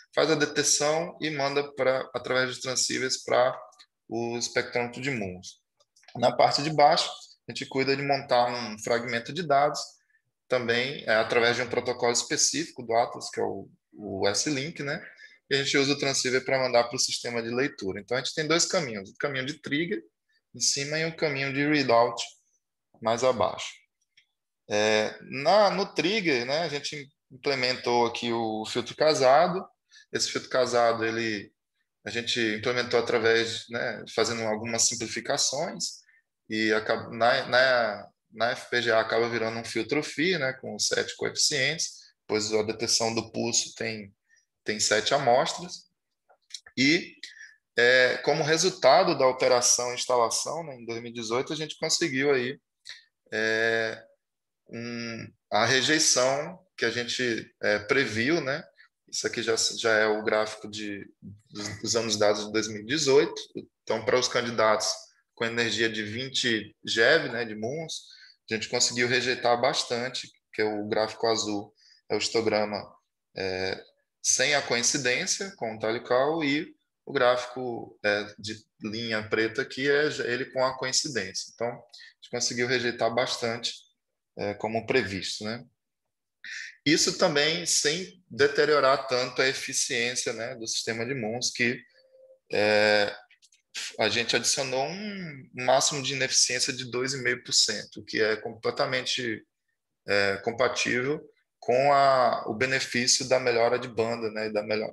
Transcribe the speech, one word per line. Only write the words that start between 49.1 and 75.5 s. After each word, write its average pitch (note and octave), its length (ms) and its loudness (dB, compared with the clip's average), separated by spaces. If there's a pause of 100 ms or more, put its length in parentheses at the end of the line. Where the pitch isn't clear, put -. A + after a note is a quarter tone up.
da C3 100 4
operação B2 640 2
e A#2+ 40 -6
instalação, B2+ 680 0
né, C#3+ 120 -14
em A#2+ 100 -16
dois A#2 160 -6
mil A#2+ 100 -12
e - 20 -14
dezoito, A#2+ 380 -4
a D#3 60 -6
gente D3+ 200 -8
conseguiu D3 540 0
aí, B2 280 0 (720)
é, A2+ 680 0 (680)
um, A#2 640 -10 (180)
a G#2+ 140 4
rejeição C3+ 920 2 (180)
que B2 80 -2
a A2+ 40 2
gente, A#2+ 720 -4
é, G#2 180 2
previu, B2 600 0
né? C#3+ 240 -6 (460)
Isso - 180 -4
aqui A2+ 160 -6
já, A2+ 120 0 (220)
já A2+ 140 2
é G#2+ 160 4
o G#2+ 160 0
gráfico G#2+ 460 -2
de, G#2 360 -10 (160)
dos, G#2 600 -12
dos A2+ 160 0
anos A2+ 180 0
dados G#2 300 4
de G#2 80 -10
dois A2 160 0
mil G#2 120 -10
e G#2+ 40 -12
dezoito. C#3+ 480 4 (500)
Então, A2 220 -2
para B2 120 4
os B2 120 2
candidatos A2+ 580 2 (480)
com - 80 -6
energia A2+ 460 0
de G#2+ 140 -4
vinte A2+ 720 -2 (120)
gev, C3 440 4
né, A#2 140 -4
de G#2+ 100 -8
moons, C3+ 400 -8 (560)
a A2 40 -4
gente G#2+ 160 -4
conseguiu A#2+ 380 0
rejeitar B2 520 2
bastante, B2+ 720 -2 (240)
que - 80 -2
é G#2+ 40 2
o G#2+ 220 -2
gráfico G#2+ 400 0
azul, G#2 460 -2 (360)
é G#2+ 60 0
o - 20 2
histograma, G#2 640 0 (540)
é, F#2+ 460 -4 (400)
sem C#3+ 340 2
a C3+ 60 2
coincidência C3 960 0